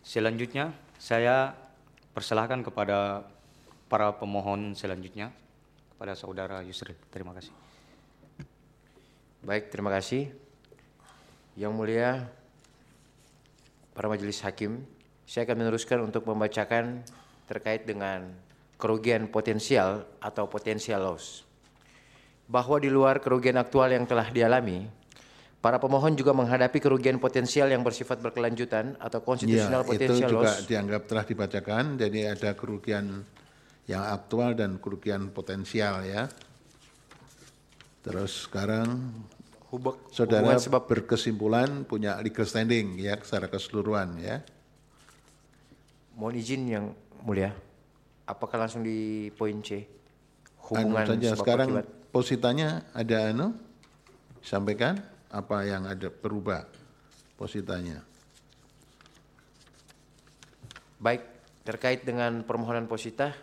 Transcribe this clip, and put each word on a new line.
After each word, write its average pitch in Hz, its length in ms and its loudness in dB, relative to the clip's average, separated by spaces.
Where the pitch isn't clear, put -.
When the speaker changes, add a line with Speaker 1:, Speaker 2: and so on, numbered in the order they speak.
Speaker 1:
Selanjutnya, 120 720 -2
saya 127 560 2
persilahkan 117 540 -2
kepada 101 580 0
para 104 300 2
pemohon 101 560 -4
selanjutnya, 95 560 -10
kepada 95 240 -12
Saudara 95 480 -10
Yusril. 90 320 -14
Terima 90 240 -14
kasih. - 160 -20
Speaker 2:
Baik, 104 300 -2
terima 101 180 -2
kasih. 127 400 -2
Yang 104 240 -4
Mulia, 113 340 2
para 107 160 -4
majelis 101 320 -4
hakim, 107 460 -6
saya 120 160 -4
akan 120 140 0
meneruskan 113 420 0
untuk 110 240 -2
membacakan 113 800 0
terkait 110 400 -4
dengan 95 480 -6
kerugian 110 480 2
potensial 107 880 2
atau 104 320 -6
potensial 107 560 -4
loss. - 400 -8
Bahwa 123 320 4
di 139 80 2
luar 135 320 6
kerugian 127 400 4
aktual 127 320 4
yang 120 160 2
telah 117 240 2
dialami, 113 560 4
para 123 160 4
pemohon 135 400 4
juga 131 160 6
menghadapi 127 480 4
kerugian 131 400 4
potensial 135 480 4
yang 123 160 4
bersifat 120 320 -2
berkelanjutan 117 800 -2
atau 113 240 -6
konstitusional 113 640 2
Speaker 3:
Ya, - 20 -4
Speaker 2:
potensial 123 380 4
Speaker 3:
itu 117 80 4
juga 113 160 6
Speaker 2:
loss. 98 160 -2
Speaker 3:
dianggap 104 400 0
telah 110 180 -2
dibacakan, 104 600 -2
jadi 107 400 0
ada 104 240 -2
kerugian 101 640 -4
yang 95 200 -4
aktual 113 520 0
dan 95 200 -2
kerugian 98 520 -4
potensial, 98 760 -2
ya. 107 240 -4
Terus 92 480 -6
sekarang 113 640 -2
Speaker 2:
Hubak-, 127 400 -4
Speaker 3:
Saudara 113 340 4
Speaker 2:
hubungan 131 160 8
sebab 127 240 2
Speaker 3:
berkesimpulan 117 1000 0
punya 104 320 -2
legal 110 260 -2
standing, 110 540 0
ya, 101 240 -2
secara 95 240 -4
keseluruhan, 98 720 -2
ya. 110 240 -6
Speaker 2:
Mohon 113 240 -4
izin, 131 240 -4
Yang 107 200 -2
Mulia, 101 320 0
apakah 113 400 -4
langsung 117 160 -6
di 107 560 -4
poin 107 240 -2
C? 101 240 -8
Speaker 3:
Anu 110 160 2
Speaker 2:
Hubungan 110 160 2
Speaker 3:
saja, 117 260 2
Speaker 2:
sebab 104 80 -2
Speaker 3:
sekarang 123 300 4
Speaker 2:
akibat. 127 160 0
Speaker 3:
positanya 127 580 2
ada, 113 400 0
anu, 170 240 0
sampaikan 107 560 0
apa 101 320 -4
yang 98 240 -4
ada 95 240 -8
berubah 101 560 -4
positanya. 90 640 -8
Speaker 2:
Baik, 117 240 2
terkait 127 400 -2
dengan 117 400 -2
permohonan 117 400 -2
posita 113 480 -4